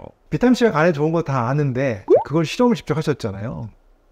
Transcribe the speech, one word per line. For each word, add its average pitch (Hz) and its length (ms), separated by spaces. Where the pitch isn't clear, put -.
비타민 247 240
C가 233 180
간에 160 200
좋은 151 220
거 165 100
다 135 240
아는데 131 560
그걸 165 200
실험을 240 300
직접 - 220
하셨잖아요. 113 720